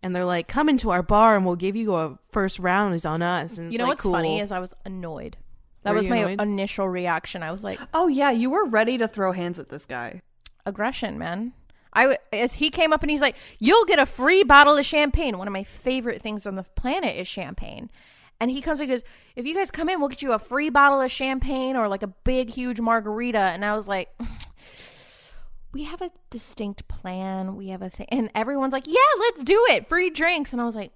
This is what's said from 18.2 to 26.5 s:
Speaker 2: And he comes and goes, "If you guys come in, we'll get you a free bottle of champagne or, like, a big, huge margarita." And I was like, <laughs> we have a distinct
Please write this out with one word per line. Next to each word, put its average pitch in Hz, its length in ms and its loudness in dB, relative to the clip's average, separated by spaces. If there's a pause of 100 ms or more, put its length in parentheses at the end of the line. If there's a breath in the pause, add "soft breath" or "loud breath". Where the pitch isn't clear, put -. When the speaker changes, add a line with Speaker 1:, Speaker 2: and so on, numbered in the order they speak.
Speaker 2:
And 233 100 0
he 262 100 -6
comes 302 200 -2
and 294 100 -4
goes, 247 140 -2 (320 soft breath)
"If 240 100 -8
you 302 80 -6
guys 381 160 -2
come 311 180 -4
in, 359 120 -2
we'll 285 100 0
get - 140 -12
you 262 100 0
a 220 60 0
free 285 320 -4
bottle 277 280 6
of 262 120 0
champagne 262 640 -2
or, 226 120 0
like, 196 140 -4
a 208 60 -6
big, 226 420 -2
huge 247 320 -6
margarita." 226 560 0
And 190 260 0
I 208 120 0
was 214 120 -6
like, 196 220 -4 (100)
<laughs> - 320 -8 (1200 loud breath)
we 285 100 -8
have 311 180 -10
a 349 100 -8 (180)
distinct - 580 -10